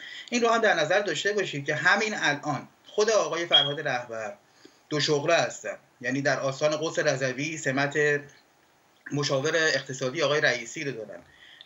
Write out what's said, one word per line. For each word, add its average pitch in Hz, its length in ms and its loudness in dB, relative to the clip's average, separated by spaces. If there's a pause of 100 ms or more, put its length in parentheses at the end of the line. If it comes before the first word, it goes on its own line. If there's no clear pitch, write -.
(300)
این 240 120 0
رو 233 60 4
هم 226 120 4
در 202 140 6
نظر 170 260 2
داشته 196 320 0
باشید 151 340 -4
که 151 80 0
همین 208 440 2
الان 147 500 -2 (180)
خود 214 240 2
آقای 170 360 2
فرهاد 147 420 2
رهبر 113 460 -4 (540)
دو 151 120 -2
شغله 147 340 2
هستن، 113 420 -2 (240)
یعنی 127 220 -2
در 135 180 2
آستان 151 420 0
قدس 160 160 -2
رضوی 143 580 -2
سمت 143 400 -2 (1160)
مشاور 143 440 0
اقتصادی 135 640 -2
آقای 147 180 2
رئیسی 127 440 -2
رو 135 80 -4
دارن. 104 280 -14 (460)